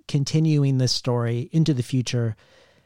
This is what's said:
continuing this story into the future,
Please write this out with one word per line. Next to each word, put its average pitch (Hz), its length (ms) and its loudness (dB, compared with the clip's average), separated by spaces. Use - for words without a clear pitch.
continuing 147 720 2
this 131 140 2
story 120 600 -2
into 160 220 2
the 123 100 -2
future, 120 520 -2